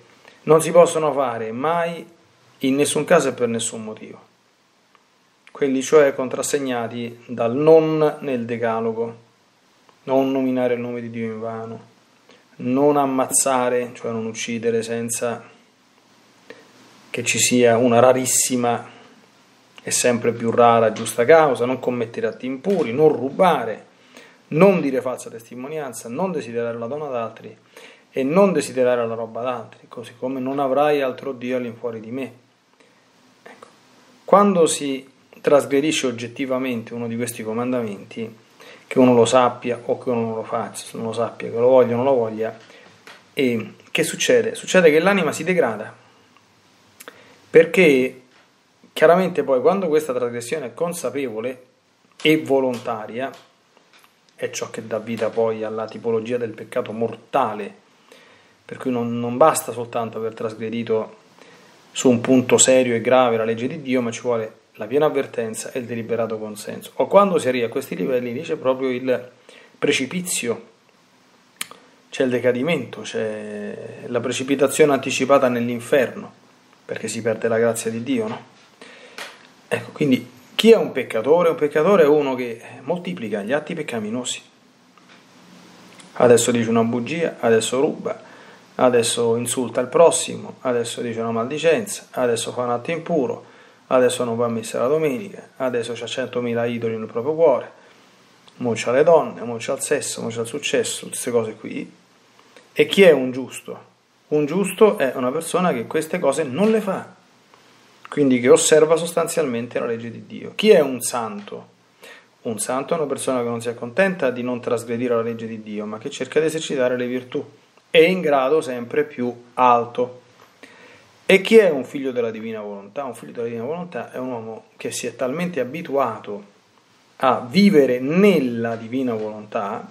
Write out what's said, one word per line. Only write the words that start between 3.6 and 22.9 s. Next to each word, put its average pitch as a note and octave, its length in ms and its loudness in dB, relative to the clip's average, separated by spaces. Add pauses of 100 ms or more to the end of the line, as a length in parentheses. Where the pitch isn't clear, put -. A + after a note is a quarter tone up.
motivo. G#2+ 440 -16 (1200)
Quelli C3+ 320 -2
cioè C#3 320 6
contrassegnati A#2+ 1120 -4
dal A#2 300 -2
non D#3 640 6
nel B2+ 240 -4
decalogo, A2+ 720 -4 (880)
non C3+ 260 2
nominare B2+ 440 0
il A#2 60 -6
nome A#2+ 200 -6
di A#2 100 -10
Dio A2+ 220 -6
in A2 80 -10
vano, A2+ 400 -10 (800)
non C#3 380 2
ammazzare, B2+ 1000 0
cioè A#2 180 -8
non A2+ 140 -6
uccidere A2+ 560 -4
senza A#2 600 -6 (1700)
che A#2+ 140 -6
ci A#2 140 -2
sia A#2+ 380 4
una A#2 220 4
rarissima B2 920 2 (920)
e D3 80 -8
sempre A#2+ 420 0
più A2+ 180 -2
rara A2+ 420 6
giusta A2+ 320 -4
causa, C#3 400 6
non B2+ 160 -2
commettere A2+ 480 -4
atti A#2 180 -8
impuri, C3+ 460 -2